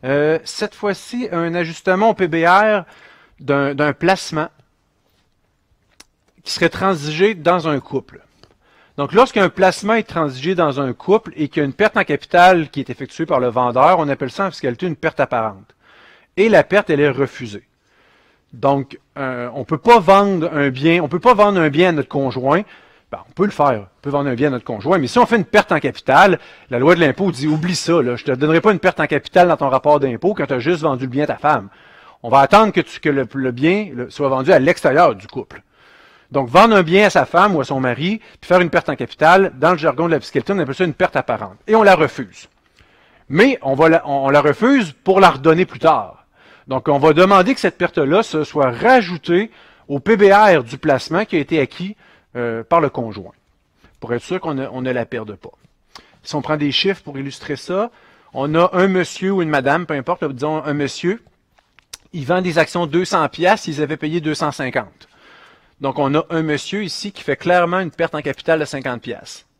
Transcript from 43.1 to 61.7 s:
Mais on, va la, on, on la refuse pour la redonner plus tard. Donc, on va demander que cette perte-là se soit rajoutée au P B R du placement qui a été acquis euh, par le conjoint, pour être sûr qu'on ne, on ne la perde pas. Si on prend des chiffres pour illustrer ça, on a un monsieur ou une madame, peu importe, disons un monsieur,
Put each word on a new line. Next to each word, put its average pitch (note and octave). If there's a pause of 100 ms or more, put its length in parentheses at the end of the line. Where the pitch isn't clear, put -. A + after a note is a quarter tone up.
Mais A#3
on, C3+
va D#3+
la, D#3+
on, C#3
on -
la C#3+
refuse F#3 (100)
pour F#3+
la F3+
redonner D#3+
plus -
tard. C3+ (420)
Donc, C3
on C#3+
va D3+
demander F#3+
que -
cette -
perte-là E3
se D#3
soit C#3
rajoutée F3+ (380)
au C#3+
P A3
B G3
R G3
du A#2+
placement D#3
qui -
a D#3+
été D3+
acquis F3 (380)
euh, A#2
par E3+
le C#3+
conjoint, G#2 (680)
pour A#2+
être A#2+
sûr F3+
qu'on E3
ne, C3+
on B2+
ne B2+
la A#2+
perde G#2+
pas. - (720)
Si -
on C#3+
prend D#3
des D3
chiffres F#3+
pour C#3
illustrer C#3
ça, G3 (420)
on C#3+
a F3
un F#3
monsieur F#3
ou F#3+
une D#3+
madame, C#3+
peu D#3
importe, D3
disons D3+
un D3
monsieur, D3 (920)